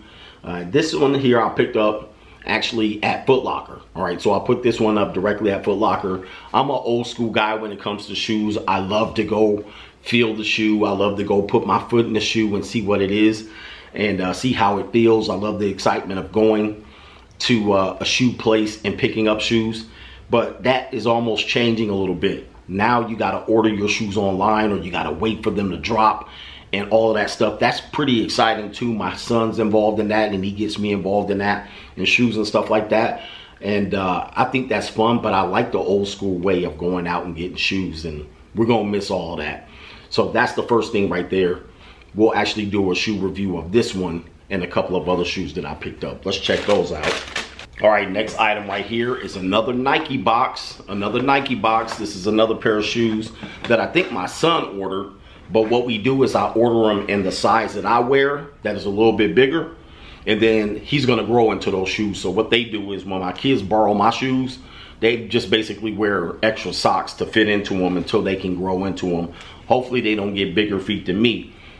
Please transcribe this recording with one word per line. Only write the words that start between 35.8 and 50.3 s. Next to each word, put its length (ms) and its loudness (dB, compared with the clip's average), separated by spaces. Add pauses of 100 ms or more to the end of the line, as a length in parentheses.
school 280 -4
way 280 0
of 120 -6
going 300 -2
out 160 -2
and 140 -10
getting 180 -8
shoes, 480 -2
and 220 -8 (280)
we're 120 0
gonna 180 2
miss 260 -2
all 220 -4
of 80 -6
that. 300 -8 (400)
So 240 2
that's 180 2
the 120 -2
first 280 0
thing 160 2
right 220 -2
there. 300 2 (560)
We'll 200 4
actually 300 0
do 260 0
a 40 0
shoe 220 -2
review 400 -2
of 140 -8
this 240 2
one 300 -4 (240)
and 120 -2
a 60 -4
couple 300 -2
of 100 -4
other 160 0
shoes 300 -6
that 120 -8
I 80 -10
picked 300 -12
up. 220 -10
Let's 140 -4
check 260 -2
those 260 2
out. 320 -4 (560)
All 120 6
right, 180 2
next 300 -2
item 280 0
right 160 -4
here 320 -2
is 200 -8
another 360 2
Nike 460 -2
box, 720 -2